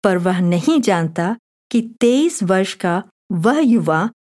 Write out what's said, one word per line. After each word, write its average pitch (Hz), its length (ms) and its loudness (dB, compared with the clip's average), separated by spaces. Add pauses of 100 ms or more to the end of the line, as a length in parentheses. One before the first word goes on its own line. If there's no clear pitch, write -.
पर 190 140 2
वह 180 220 0
नहीं 175 420 0
जानता 175 560 -2 (340)
कि 233 300 -4
तेईस 262 420 2
वर्ष 190 300 0
का 180 300 -4 (280)
वह 214 280 0
युवा 208 500 2 (160)